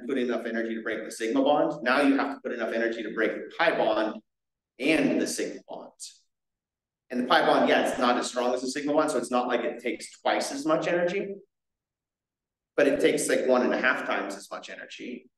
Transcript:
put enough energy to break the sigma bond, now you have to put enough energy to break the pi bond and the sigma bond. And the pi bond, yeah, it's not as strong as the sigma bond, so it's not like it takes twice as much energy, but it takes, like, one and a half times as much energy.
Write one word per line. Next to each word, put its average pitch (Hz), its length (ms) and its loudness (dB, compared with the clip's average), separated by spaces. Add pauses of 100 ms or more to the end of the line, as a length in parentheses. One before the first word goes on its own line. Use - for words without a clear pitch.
put 135 100 -2
enough 120 280 -2
energy 113 300 -4
to 113 60 -6
break 107 220 -6
the - 80 -12
sigma 113 320 -2
bond, - 400 2
now 127 160 4
you 139 160 6
have 123 200 -2
to - 60 -14
put 120 120 -6
enough 117 180 -4
energy 113 320 -2
to 104 100 -8
break 110 200 0
the - 240 -12
pi 160 180 2
bond 110 460 0 (580)
and 143 400 2
the - 80 0
sigma - 400 -6
bond. - 240 -14 (1160)
And 123 140 -2
the - 40 -4
pi 160 180 4
bond, 131 220 4
yeah, 151 220 4
it's - 100 -2
not 123 180 4
as 110 120 -2
strong 123 240 0
as 127 80 -2
the 131 100 -4
sigma 147 220 -2
bond, 151 180 2
so 135 60 0
it's 113 140 -4
not 123 180 2
like 123 160 0
it - 180 -6
takes - 380 -8
twice - 320 0
as 143 120 -6
much 156 220 2
energy, 180 480 0 (1400)
but 135 100 6
it - 120 4
takes, 147 280 2
like, - 200 0
one 123 160 4
and 127 100 2
a - 80 -2
half 131 240 0
times - 300 -4
as - 160 -18
much 92 180 -12
energy. - 580 -14 (100)